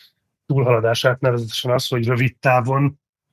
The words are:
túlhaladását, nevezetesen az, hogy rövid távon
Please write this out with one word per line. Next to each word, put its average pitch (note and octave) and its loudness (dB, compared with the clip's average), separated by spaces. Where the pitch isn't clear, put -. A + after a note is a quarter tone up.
túlhaladását, B2 0
nevezetesen A#2+ -2
az, B2+ -2
hogy A#2 -2
rövid B2 0
távon C3+ 0